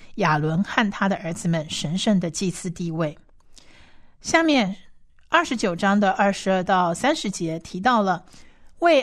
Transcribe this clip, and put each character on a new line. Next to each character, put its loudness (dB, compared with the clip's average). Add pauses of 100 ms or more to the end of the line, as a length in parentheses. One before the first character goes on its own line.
(160)
亚 2
伦 0
和 0
他 -2
的 0
儿 -8
子 -6
们 -2
神 -4
圣 2
的 -2
祭 -2
司 -8
地 -6
位。 -4 (1040)
下 2
面 2 (520)
二 2
十 -4
九 -2
章 2
的 4
二 2
十 -4
二 2
到 2
三 0
十 -4
节 -6
提 -12
到 2
了 0 (560)
为 6